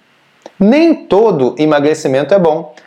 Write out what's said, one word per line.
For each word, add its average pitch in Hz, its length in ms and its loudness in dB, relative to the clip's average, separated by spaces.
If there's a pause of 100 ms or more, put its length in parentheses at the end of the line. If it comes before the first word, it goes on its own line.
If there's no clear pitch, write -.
(580)
Nem 294 360 2
todo 180 640 0
emagrecimento 147 760 -2
é 202 60 2
bom. 165 360 -2 (120)